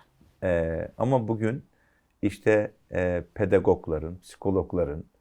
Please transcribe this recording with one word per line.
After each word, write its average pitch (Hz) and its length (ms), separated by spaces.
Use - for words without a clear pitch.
Ee, 82 460
ama 120 300
bugün 110 360
işte, 107 520
e, 90 320
pedagogların, 90 840
psikologların, 87 840